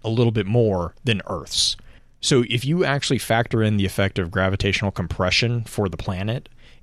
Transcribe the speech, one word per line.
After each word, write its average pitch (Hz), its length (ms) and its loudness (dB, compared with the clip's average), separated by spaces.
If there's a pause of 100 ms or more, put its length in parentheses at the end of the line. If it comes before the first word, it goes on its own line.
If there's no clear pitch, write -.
a 110 60 -4
little 117 220 2
bit 107 140 0
more 101 480 2 (100)
than 107 240 0
Earth's. - 480 -4 (460)
So 123 280 4
if 113 140 -2
you 160 220 2
actually 135 340 0
factor 117 420 0
in 107 140 2
the 98 100 2
effect 98 320 0
of 87 140 -2
gravitational 95 600 0
compression 110 760 -2
for 101 240 -2
the 82 80 -6
planet, 104 500 -6 (360)